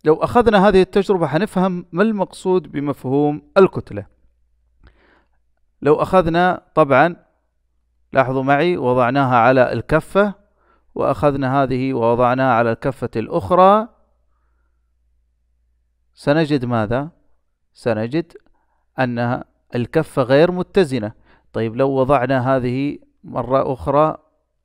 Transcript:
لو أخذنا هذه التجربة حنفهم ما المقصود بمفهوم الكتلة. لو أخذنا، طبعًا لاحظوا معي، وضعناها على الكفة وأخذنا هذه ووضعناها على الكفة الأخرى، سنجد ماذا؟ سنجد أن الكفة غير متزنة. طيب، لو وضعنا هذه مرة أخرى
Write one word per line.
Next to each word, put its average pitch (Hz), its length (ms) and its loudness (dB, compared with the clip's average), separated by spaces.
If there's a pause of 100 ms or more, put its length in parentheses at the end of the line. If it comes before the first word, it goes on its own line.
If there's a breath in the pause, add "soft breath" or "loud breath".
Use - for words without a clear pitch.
لو 151 100 4
أخذنا 208 540 2
هذه 190 140 4
التجربة 185 440 0
حنفهم 180 680 -4
ما 170 100 -2
المقصود 190 720 -4
بمفهوم 147 680 -4 (140)
الكتلة. 139 500 0 (1800)
لو 143 120 4
أخذنا، 170 680 0 (120)
طبعًا 147 420 2 (960)
لاحظوا 131 300 0
معي، 143 340 0
وضعناها 127 600 0
على 123 360 4
الكفة 180 600 -2 (600)
وأخذنا 139 680 -2
هذه 131 300 -4
ووضعناها 123 640 0
على 117 180 0
الكفة 123 440 -6
الأخرى، 185 720 2 (2250)
سنجد 147 500 -2
ماذا؟ 120 460 -4 (640)
سنجد 117 580 -6 (680)
أن 120 460 -4 (300)
الكفة 131 480 -2
غير 143 300 4
متزنة. 139 600 -2 (400)
طيب، 113 240 -6
لو 135 140 0
وضعنا 131 680 0
هذه 131 420 -4 (260)
مرة 131 480 -4
أخرى 147 440 0 (480)